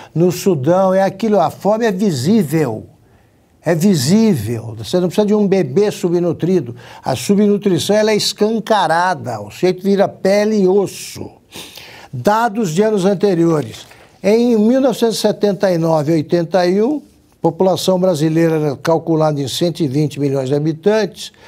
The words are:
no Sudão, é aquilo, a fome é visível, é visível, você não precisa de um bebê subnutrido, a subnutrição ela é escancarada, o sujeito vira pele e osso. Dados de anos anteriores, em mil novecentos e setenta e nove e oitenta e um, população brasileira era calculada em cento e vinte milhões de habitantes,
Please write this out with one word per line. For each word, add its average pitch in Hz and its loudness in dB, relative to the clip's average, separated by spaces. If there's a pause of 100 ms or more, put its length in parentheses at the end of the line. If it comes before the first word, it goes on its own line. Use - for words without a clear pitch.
(140)
no 170 2
Sudão, 175 2
é 190 2
aquilo, 196 0
a 160 2
fome 214 -2
é 226 0
visível, 156 0 (800)
é 160 2
visível, 147 0
você 113 -4
não 180 0
precisa 208 0
de 202 0
um 214 2
bebê 185 0
subnutrido, 170 -2 (280)
a 135 -2
subnutrição 202 0
ela 214 2
é 214 2
escancarada, 180 -2
o 104 -14
sujeito 180 -2
vira 190 2
pele 208 0
e 190 2
osso. 185 -4 (840)
Dados 202 0
de 196 4
anos 214 0
anteriores, 165 0 (340)
em 233 2
mil 233 4
novecentos 233 0
e - -6
setenta 208 0
e 170 0
nove 160 0
e 170 2
oitenta 175 0
e 190 2
um, 277 0 (400)
população 180 0
brasileira 160 2
era 151 -2
calculada 156 0
em 135 -4
cento 165 -4
e 165 0
vinte 139 -2
milhões 135 -2
de 135 -2
habitantes, 160 -2 (160)